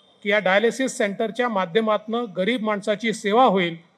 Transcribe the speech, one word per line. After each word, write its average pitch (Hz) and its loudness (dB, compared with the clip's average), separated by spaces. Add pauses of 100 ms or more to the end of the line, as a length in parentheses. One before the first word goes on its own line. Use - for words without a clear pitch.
(240)
की 202 -2
या 208 4
डायलिसिस 220 2
सेंटरच्या 220 -2
माध्यमातून 220 -2 (120)
गरीब 202 -2
माणसाची 214 -2
सेवा 214 2
होईल 180 2 (220)